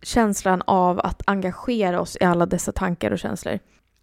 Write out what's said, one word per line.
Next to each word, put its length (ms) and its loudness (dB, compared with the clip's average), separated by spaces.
känslan 640 2
av 340 2
att 260 -4
engagera 760 0
oss 200 -8
i 20 6
alla 220 4
dessa 260 -2
tankar 400 -2
och 80 -2
känslor. 400 -6